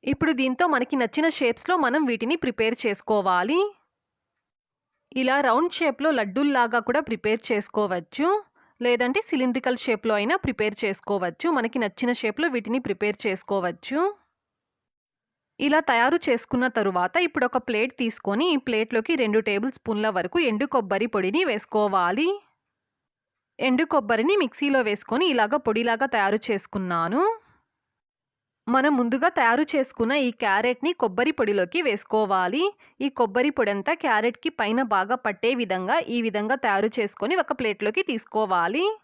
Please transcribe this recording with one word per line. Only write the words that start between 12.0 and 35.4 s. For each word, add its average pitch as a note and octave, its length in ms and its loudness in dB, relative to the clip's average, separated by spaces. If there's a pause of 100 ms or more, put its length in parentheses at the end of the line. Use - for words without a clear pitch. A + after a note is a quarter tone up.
షేప్‌లో A#3 360 -2
వీటిని A#3 300 -2
ప్రిపేర్ G#3 400 -2
చేసుకోవచ్చు. F#3+ 800 -4 (1600)
ఇలా D4 220 2
తయారు C4 360 2
చేసుకున్న B3 500 0
తరువాత F#3+ 540 0
ఇప్పుడు E4 240 0
ఒక B3 120 -2
ప్లేట్ A#3+ 380 -2
తీసుకొని A3+ 520 -2
ఈ E4 100 2
ప్లేట్లోకి A3+ 580 -2
రెండు A3 240 2
టేబుల్ G#3+ 320 -2
స్పూన్ల G#3+ 380 -4
వరకు F#3 300 -2
ఎండు B3 260 0
కొబ్బరి G#3+ 420 0
పొడిని G3+ 380 0
వేసుకోవాలి. G#3 840 0 (1300)
ఎండు B3+ 260 2
కొబ్బరిని B3 520 0
మిక్సీలో C#4 440 0
వేసుకొని A3 460 -2
ఇలాగ A#3+ 300 0
పొడిలాగా A#3 500 0
తయారు G#3 340 0
చేసుకున్నాను. F#3+ 800 -2 (1500)
మనం C4 260 4
ముందుగా B3+ 360 2
తయారు B3+ 340 2
చేసుకున్న C4 540 -2
ఈ C4 160 2
క్యారెట్ని A#3+ 600 0
కొబ్బరి A#3+ 380 0
పొడిలోకి G3+ 500 0
వేసుకోవాలి. G3+ 800 0 (360)
ఈ F3+ 100 -2
కొబ్బరి A#3+ 420 0
పొడంతా G3+ 440 0
క్యారెట్‌కి A#3 540 0
పైన A3+ 380 -2
బాగా G3+ 280 0
పట్టే A3+ 400 -2